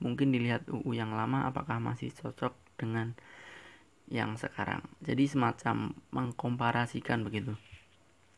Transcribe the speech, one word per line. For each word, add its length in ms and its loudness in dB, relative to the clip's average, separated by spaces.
mungkin 320 4
dilihat 320 2
U 160 -2
U 80 0
yang 240 0
lama 320 2
apakah 320 -2
masih 320 -2
cocok 400 -4
dengan 400 -2
yang 240 0
sekarang. 500 -4
Jadi 240 2
semacam 720 2
mengkomparasikan 1120 0
begitu. 300 -2